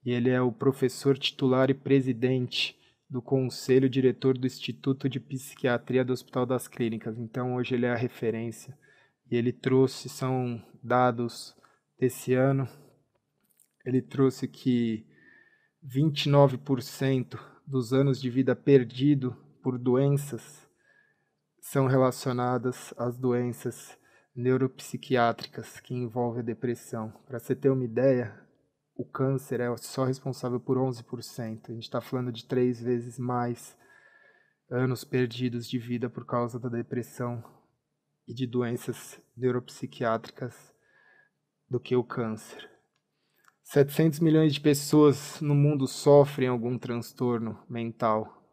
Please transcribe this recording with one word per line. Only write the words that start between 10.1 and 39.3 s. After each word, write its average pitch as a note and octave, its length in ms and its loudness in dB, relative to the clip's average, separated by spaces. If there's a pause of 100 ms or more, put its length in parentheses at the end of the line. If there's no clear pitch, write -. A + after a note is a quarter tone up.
dados A#2+ 760 0 (420)
desse B2+ 360 0
ano, C3+ 340 2 (1160)
ele B2+ 180 2
trouxe C3 460 0
que A#2 580 0 (760)
vinte C#3+ 460 0
e - 20 0
nove C#3 300 6
por B2+ 240 -2
cento C3 560 -2 (260)
dos B2+ 280 -2
anos C3+ 280 2
de C3 80 -4
vida B2+ 280 2
perdido B2+ 800 2 (260)
por B2 160 -2
doenças C3 920 0 (920)
são C#3 260 0
relacionadas B2+ 1120 0
às A#2+ 180 -4
doenças B2 800 -4 (380)
neuropsiquiátricas B2 1400 -2
que - 160 -12
envolvem A#2+ 460 -4
a A2+ 40 -8
depressão. A2+ 680 -6 (140)
Pra A#2+ 120 -10
você B2 160 -4
ter C#3 160 2
uma C3 140 0
ideia, B2 520 2 (600)
o - 80 -8
câncer C3+ 560 -2
é A#2+ 160 -2
só - 280 -4
responsável B2+ 540 -4
por C3 180 -2
onze B2+ 280 -2
por A#2 180 -12
cento. A2 480 -12
A A2+ 40 -8
gente A2+ 140 -14
tá A#2+ 120 -4
falando B2 320 -6
de A2+ 120 -14
três B2 380 0
vezes A#2+ 340 -4
mais B2 600 -6 (920)
anos B2+ 360 -2
perdidos A#2+ 640 -4
de B2+ 100 -4
vida A#2+ 320 -4
por - 160 -12
causa A#2+ 320 -4
da B2 100 -8
depressão A#2+ 760 -6 (840)
e A#2+ 80 -14
de B2+ 120 -4
doenças A#2+ 760 -6 (160)